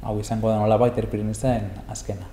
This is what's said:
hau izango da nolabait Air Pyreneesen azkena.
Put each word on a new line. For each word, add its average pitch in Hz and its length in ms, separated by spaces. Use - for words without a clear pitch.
hau 110 160
izango 110 300
da 110 100
nolabait 110 380
Air 107 140
Pyreneesen 107 560
azkena. 98 440